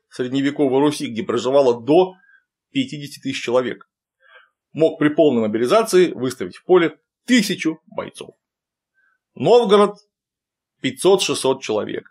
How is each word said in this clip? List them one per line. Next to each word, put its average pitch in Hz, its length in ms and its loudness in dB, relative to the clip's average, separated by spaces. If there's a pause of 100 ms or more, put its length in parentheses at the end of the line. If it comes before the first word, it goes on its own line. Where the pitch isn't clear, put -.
(100)
средневековой 139 720 -2
Руси, 147 260 -2
где 110 160 -8
проживало 120 580 0
до 170 340 2 (580)
пятидесяти 143 480 -8
тысяч 131 220 -8
человек, 123 460 -4 (840)
мог 151 260 0
при 151 100 2
полной 147 340 2
мобилизации 160 720 2
выставить 120 440 -8
в - 80 -20
поле 175 340 2 (280)
тысячу 196 600 -2
бойцов. - 480 -14 (1000)
Новгород — 202 640 4 (840)
пятьсот-шестьсот 135 800 0
человек. 107 480 -6